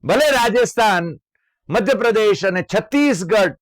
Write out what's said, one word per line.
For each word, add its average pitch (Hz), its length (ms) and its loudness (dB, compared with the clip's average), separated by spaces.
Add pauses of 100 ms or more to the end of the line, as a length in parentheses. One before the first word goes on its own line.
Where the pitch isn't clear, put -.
ભલે 240 260 2
રાજસ્થાન, 226 760 0 (600)
મધ્યપ્રદેશ 214 760 0
અને 185 180 -2
છત્તીસગઢ 208 1000 0